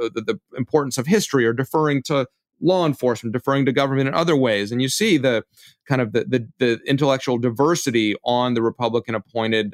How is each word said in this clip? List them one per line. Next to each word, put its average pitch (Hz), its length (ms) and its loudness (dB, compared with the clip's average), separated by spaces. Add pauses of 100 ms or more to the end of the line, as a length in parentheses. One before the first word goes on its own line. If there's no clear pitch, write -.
(140)
the, 113 80 -6
the 107 180 -4 (180)
importance 139 400 0
of 139 100 -4
history 156 380 2
or 117 80 2
deferring 143 500 0
to 139 240 -2 (360)
law 175 220 2
enforcement, 120 480 -2
deferring 135 320 0
to 131 60 2
government 135 360 0
in 135 60 -4
other 165 220 2
ways. 107 360 2
And 123 120 -2
you 135 40 0
see 202 300 2
the 123 260 0 (440)
kind 131 120 0
of 110 140 -2
the, 120 120 0
the, 127 220 -2 (120)
the 117 260 2
intellectual 135 540 0
diversity 120 840 0
on 123 300 0
the 117 80 0
Republican 113 540 -2
appointed, 110 580 -2